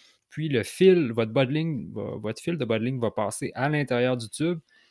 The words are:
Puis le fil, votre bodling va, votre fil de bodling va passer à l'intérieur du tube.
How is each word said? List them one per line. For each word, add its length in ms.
Puis 200
le 160
fil, 480
votre 200
bodling 640
va, 220
votre 260
fil 160
de 60
bodling 360
va 100
passer 440
à 140
l'intérieur 500
du 100
tube. 300